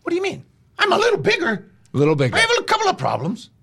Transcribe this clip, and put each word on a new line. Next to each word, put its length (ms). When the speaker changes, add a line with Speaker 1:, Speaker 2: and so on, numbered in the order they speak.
Speaker 1:
What 60
do 60
you 60
mean? 240
I'm 120
a 60
little 220
bigger. 460
Speaker 2:
A 40
little 180
bigger. 200
Speaker 1:
I 40
have 100
a 40
couple 260
of 80
problems. 520